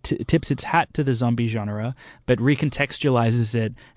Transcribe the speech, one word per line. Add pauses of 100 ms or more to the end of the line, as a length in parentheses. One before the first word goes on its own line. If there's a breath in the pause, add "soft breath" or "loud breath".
t-,
tips
its
hat
to
the
zombie
genre, (300 loud breath)
but
recontextualizes
it (240 loud breath)